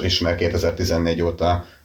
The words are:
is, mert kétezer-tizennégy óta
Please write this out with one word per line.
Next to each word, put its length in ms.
is, 160
mert 180
kétezer-tizennégy 840
óta 440